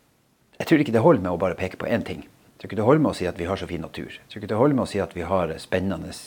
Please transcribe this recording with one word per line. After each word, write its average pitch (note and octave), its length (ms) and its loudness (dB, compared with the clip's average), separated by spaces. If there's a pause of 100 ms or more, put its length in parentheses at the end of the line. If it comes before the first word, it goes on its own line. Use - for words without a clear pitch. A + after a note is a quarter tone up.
(600)
jeg - 100 -6
tror D3+ 140 6
ikke A2+ 100 -2
det A2 80 4
holder B2 240 6
med F2+ 80 -2
å E2+ 80 -2
bare F#2 160 0
peke - 240 -6
på D2+ 80 -4
én A2 160 0
ting. D2+ 160 -8
Jeg - 400 -20
tror - 80 -14
ikke G2+ 80 -6
det G#2+ 80 0
holder D3+ 160 6
med A#2 80 4
å E2+ 80 -4
si F2+ 80 -2
at F2 140 -4
vi F2 100 -4
har G2 80 0
så F#2 80 -8
fin D#2+ 160 -6
natur. - 320 -12
Jeg - 160 -20
tror G#2 120 -12
ikke G2+ 100 -10
det G#2+ 80 0
holder C#3 180 4
med G#2+ 60 0
å F2+ 80 -4
si G2+ 100 -2
at F2 160 -6
vi E2+ 80 -6
har F2 320 0
spennende F2+ 560 -4 (140)